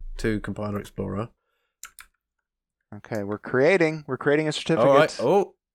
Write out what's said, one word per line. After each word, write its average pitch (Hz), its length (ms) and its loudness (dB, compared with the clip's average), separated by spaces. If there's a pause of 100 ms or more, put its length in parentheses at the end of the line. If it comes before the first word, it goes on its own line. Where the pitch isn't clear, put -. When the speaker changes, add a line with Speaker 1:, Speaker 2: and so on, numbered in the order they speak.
(180)
Speaker 1:
to 110 220 0
Compiler 104 380 -6
Explorer. 98 500 -6 (1700)
Speaker 2:
Okay, 104 300 -8
we're 101 140 -6
creating, 156 680 2
we're 143 100 -6
creating 151 320 0
a 151 40 -2
certificate. 139 360 2
Speaker 1:
All 139 80 6
right. 151 240 4
Oh, 170 340 2 (200)